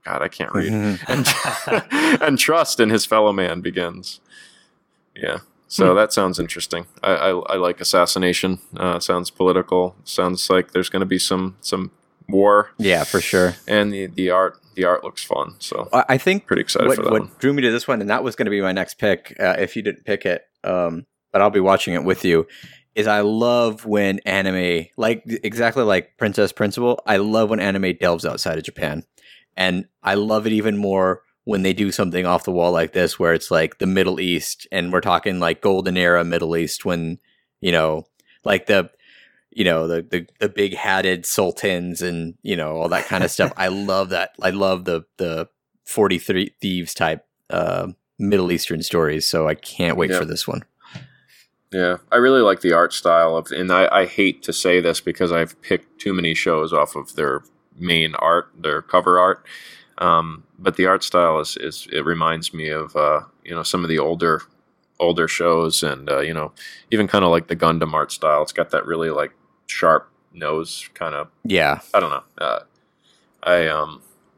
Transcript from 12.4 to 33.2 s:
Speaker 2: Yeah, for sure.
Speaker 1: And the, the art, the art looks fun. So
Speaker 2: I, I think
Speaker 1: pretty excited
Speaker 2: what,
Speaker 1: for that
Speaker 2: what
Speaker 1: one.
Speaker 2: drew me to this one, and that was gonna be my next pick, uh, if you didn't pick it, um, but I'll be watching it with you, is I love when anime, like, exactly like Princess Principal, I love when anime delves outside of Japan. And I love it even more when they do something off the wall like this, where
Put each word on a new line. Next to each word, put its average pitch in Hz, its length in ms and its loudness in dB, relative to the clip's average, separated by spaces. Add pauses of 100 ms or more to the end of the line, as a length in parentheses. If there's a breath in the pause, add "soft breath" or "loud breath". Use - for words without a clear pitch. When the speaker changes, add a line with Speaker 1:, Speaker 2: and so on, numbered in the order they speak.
Speaker 2:
Yeah, 90 260 2
for 95 180 0
sure. 90 340 2 (120)
Speaker 1:
And 104 240 2
the, 98 160 -6
the 92 220 -2
art, 92 280 2 (180)
the 92 100 -2
art 90 180 2
looks - 200 -12
fun. - 360 -4
So - 320 -8
Speaker 2:
I, 127 180 4
I 131 80 4
think 196 280 -2
Speaker 1:
pretty - 160 0
excited - 260 0
Speaker 2:
what, - 100 2
Speaker 1:
for - 60 -4
that - 80 2
Speaker 2:
what 110 100 2
Speaker 1:
one. 101 180 -12
Speaker 2:
drew 139 140 2
me 143 100 0
to 117 80 2
this 117 160 -4
one, 123 140 -2
and 101 80 -6
that 110 140 0
was 120 120 -6
gonna 110 140 -2
be 101 120 0
my 95 120 0
next 92 220 -4
pick, - 440 -2
uh, 92 180 2
if 95 180 -2
you 113 60 -6
didn't 101 240 -6
pick 101 200 -4
it, 90 180 -2 (200)
um, 87 420 -2 (260)
but 98 100 4
I'll 104 80 6
be 101 120 2
watching 95 320 2
it 85 100 -4
with 92 220 -2
you, 82 220 4 (480 loud breath)
is 107 120 0
I 104 140 2
love 113 640 0
when 101 340 2
anime, 92 680 0 (120)
like, 113 260 -2 (200)
exactly 117 400 0
like 95 340 0
Princess 104 340 0
Principal, 120 540 -2
I 104 120 2
love 107 320 2
when 110 100 -2
anime 95 400 -2
delves 85 260 0
outside 80 320 -4
of 78 60 -6
Japan. 76 400 -8 (520 soft breath)
And 92 300 -2 (180)
I 98 120 0
love 107 320 0
it 110 60 0
even 107 240 0
more 95 440 0 (240)
when 101 180 -2
they 95 100 2
do 98 180 0
something 90 340 -2
off 87 180 2
the 95 80 -4
wall 87 220 2
like 82 200 0
this, 87 240 0
where 85 160 2